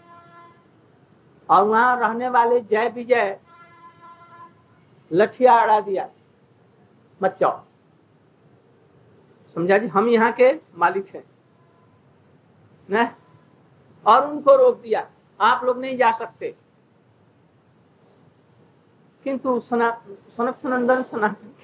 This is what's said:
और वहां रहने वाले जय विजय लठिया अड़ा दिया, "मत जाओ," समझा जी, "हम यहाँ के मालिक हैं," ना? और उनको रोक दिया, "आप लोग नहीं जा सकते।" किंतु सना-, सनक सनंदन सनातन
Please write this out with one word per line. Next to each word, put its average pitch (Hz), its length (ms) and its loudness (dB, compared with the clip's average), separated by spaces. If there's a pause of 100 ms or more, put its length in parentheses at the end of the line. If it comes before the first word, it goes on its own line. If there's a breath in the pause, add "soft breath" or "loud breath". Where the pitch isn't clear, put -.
(1500)
और 180 140 4
वहां 233 340 0
रहने 233 300 -4
वाले 247 320 2
जय 214 280 -2
विजय 240 520 -4 (1700)
लठिया 233 480 4
अड़ा 220 200 2
दिया, 190 300 -8 (1120)
"मत 190 180 -4
जाओ," - 240 -2 (1900)
समझा 180 240 0
जी, 226 80 -2
"हम 196 220 -2
यहाँ 233 240 2
के 254 280 2 (140)
मालिक 185 340 -2
हैं," - 160 -20 (1700)
ना? 220 260 -2 (880)
और 269 240 4
उनको 277 260 4
रोक 254 240 2
दिया, 214 300 -6 (300)
"आप 240 240 0
लोग 254 140 -2
नहीं 262 180 -8
जा 233 220 0
सकते।" 226 380 -12 (2750)
किंतु 262 360 -4
सना-, 233 480 -4
सनक - 480 -8
सनंदन 254 460 -2
सनातन 208 600 -8